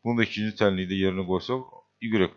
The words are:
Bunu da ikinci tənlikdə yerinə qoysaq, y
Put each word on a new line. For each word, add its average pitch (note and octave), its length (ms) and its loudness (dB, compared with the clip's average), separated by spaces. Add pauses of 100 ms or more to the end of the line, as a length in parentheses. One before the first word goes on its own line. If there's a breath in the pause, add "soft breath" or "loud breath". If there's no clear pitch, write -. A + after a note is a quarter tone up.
Bunu A#2 220 0
da G#2+ 80 0
ikinci G#2+ 340 -4
tənlikdə F#2+ 400 2
yerinə F#2 240 0
qoysaq, A#2+ 400 -2 (320)
y G#2+ 360 2